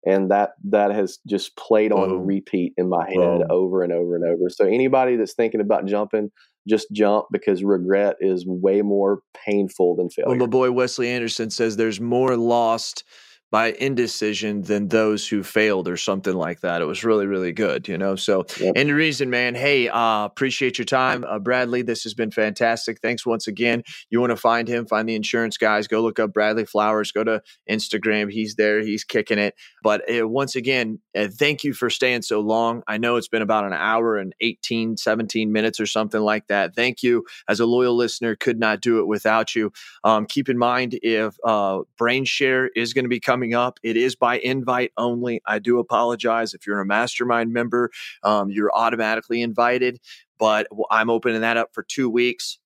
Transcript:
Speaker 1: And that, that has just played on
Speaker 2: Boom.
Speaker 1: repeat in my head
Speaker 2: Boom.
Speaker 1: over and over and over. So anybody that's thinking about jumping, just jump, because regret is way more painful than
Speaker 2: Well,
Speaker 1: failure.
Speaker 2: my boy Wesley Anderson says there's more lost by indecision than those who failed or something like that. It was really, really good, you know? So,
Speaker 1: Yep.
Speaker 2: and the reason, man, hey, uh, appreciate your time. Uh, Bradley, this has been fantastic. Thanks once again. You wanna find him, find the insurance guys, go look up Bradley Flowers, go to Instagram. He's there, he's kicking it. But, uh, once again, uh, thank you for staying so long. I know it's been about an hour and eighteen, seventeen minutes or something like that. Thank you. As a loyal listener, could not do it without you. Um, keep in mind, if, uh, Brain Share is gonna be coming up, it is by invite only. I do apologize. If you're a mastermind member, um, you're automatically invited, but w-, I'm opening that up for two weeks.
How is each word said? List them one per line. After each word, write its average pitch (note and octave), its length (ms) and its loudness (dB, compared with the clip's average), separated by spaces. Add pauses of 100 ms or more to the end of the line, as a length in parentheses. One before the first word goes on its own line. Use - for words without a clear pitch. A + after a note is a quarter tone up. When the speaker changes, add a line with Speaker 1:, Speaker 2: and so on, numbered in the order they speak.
Speaker 1:
And F#2+ 240 2
that, G2+ 220 2 (180)
that G2+ 220 4
has G2+ 340 -2
just - 300 -4
played G#2+ 340 2
on G2 180 2
Speaker 2:
Boom. F#2 160 -2
Speaker 1:
repeat F#2+ 520 -2
in F2+ 120 0
my F2 200 0
head F#2 80 -2
Speaker 2:
Boom. F2 340 2
Speaker 1:
over F#2 320 2
and F2 100 -2
over F2 220 0
and E2+ 100 -2
over. E2+ 240 0
So G2+ 160 2
anybody B2+ 520 4
that's G#2+ 180 -2
thinking A2+ 260 0
about G2+ 260 2
jumping, G#2 440 0 (380)
just G#2+ 240 2
jump, G#2 400 4
because G2 320 0
regret G2 560 2
is F#2 260 0
way F#2+ 340 2
more G2+ 420 0 (120)
painful F#2+ 640 0
than F2+ 80 0
Speaker 2:
Well, - 220 -4
Speaker 1:
failure. B2+ 120 0
Speaker 2:
my B2 80 2
boy B2+ 240 2
Wesley B2 380 0
Anderson A#2 420 -4
says G#2+ 260 -2
there's A2 240 0
more B2 360 2
lost A#2 640 0 (480)
by A2+ 220 2
indecision A2 880 -2
than G2+ 280 -2
those G#2+ 380 2
who G#2 160 -2
failed G2 460 2
or F2+ 80 -4
something F#2+ 380 -2
like E2+ 260 -4
that. E2+ 220 -2
It - 20 0
was - 180 -4
really, G#2+ 240 2
really F#2 260 -2
good, F#2 360 -2
you F#2 80 -4
know? G2 180 0
So, F#2+ 300 0 (160)
Speaker 1:
Yep. F#2+ 160 2
Speaker 2:
and C#3+ 140 2
the C#3+ 40 0
reason, C#3+ 360 0
man, B2 240 0
hey, C3 340 2
uh, A2 380 0
appreciate C3 500 -2
your A#2+ 80 -4
time. B2+ 420 0
Uh, G#2+ 120 -6
Bradley, B2 420 0
this A2+ 220 -4
has G#2+ 100 -10
been A2+ 180 -4
fantastic. A2+ 720 -2
Thanks A#2+ 240 -4
once A#2 220 -2
again. A#2 380 0 (260)
You A#2 100 2
wanna A#2+ 160 2
find A#2 320 0
him, A#2 160 -2
find A2 240 -2
the A2+ 60 -2
insurance A2 420 -2
guys, G#2+ 320 0
go A2 140 0
look A2+ 180 -2
up G#2+ 140 -2
Bradley G#2+ 320 0
Flowers, G#2+ 440 0
go G#2+ 140 -2
to A2 160 0 (300)
Instagram. G#2+ 600 -2
He's G#2+ 260 -6
there, G#2+ 240 2
he's G#2+ 220 -4
kicking G#2+ 360 -2
it. G2+ 160 0 (280)
But, G#2 200 2 (120)
uh, A2+ 140 0
once C3 260 -2
again, B2 460 -2 (160)
uh, G#2 120 0
thank D3 360 -2
you C#3+ 80 -2
for A#2+ 160 -2
staying B2 320 0
so A2 200 -2
long. A#2 460 0
I G#2+ 120 -6
know A#2+ 180 2
it's A2+ 120 -4
been A2+ 120 0
about G#2+ 240 2
an G2 80 -4
hour A2 460 0
and F#2+ 240 -8
eighteen, A2+ 560 -2
seventeen A2 540 -2
minutes A2 280 0
or G#2+ 60 0
something A2 340 -2
like G#2+ 280 0
that. G2 260 0
Thank A#2+ 280 -2
you. A#2+ 220 2 (240)
As G#2 120 0
a A#2 60 4
loyal B2 300 2
listener, A#2 400 -2
could A#2 220 -2
not G#2+ 240 0
do A#2 160 2
it F2 80 0
without A2 500 0
you. G#2+ 160 -2 (320)
Um, G#2+ 220 4
keep C3+ 240 -4
in B2 80 0
mind, B2 440 0
if, A2 320 0 (100)
uh, G2+ 340 2 (180)
Brain B2+ 300 0
Share C3 500 0
is A#2 160 -2
gonna B2+ 160 0
be A#2+ 120 0
coming B2+ 180 0 (160)
up, B2 300 0
it A2+ 120 0
is B2 200 2
by A#2+ 240 0
invite B2+ 560 -2
only. A#2+ 500 -2
I G#2+ 140 -2
do A#2+ 180 2
apologize. A#2 760 0
If - 120 -16
you're G2+ 140 -2
a G2 40 -2
mastermind A#2 680 0
member, A#2+ 360 0 (360)
um, G2+ 260 2
you're G#2 240 0
automatically A2+ 680 0
invited, A#2+ 580 0 (400)
but G#2+ 300 2
w-, G#2+ 200 -4
I'm A2 180 4
opening A2+ 340 0
that A#2 140 2
up A2+ 160 -2
for G#2 120 -10
two B2+ 260 -2
weeks. A#2+ 560 0